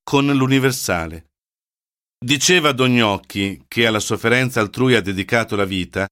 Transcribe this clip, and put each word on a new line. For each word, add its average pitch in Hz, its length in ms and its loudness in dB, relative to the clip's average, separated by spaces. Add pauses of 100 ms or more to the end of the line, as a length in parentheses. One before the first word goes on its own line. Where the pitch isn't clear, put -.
con 139 240 0
l'universale. 127 1000 0 (880)
Diceva 147 540 2
Don 127 220 2
Gnocchi, 98 760 0
che 117 220 0
alla 110 100 0
sofferenza 120 600 0
altrui 123 340 0
ha 110 60 4
dedicato 101 560 -2
la 101 80 0
vita 95 480 -4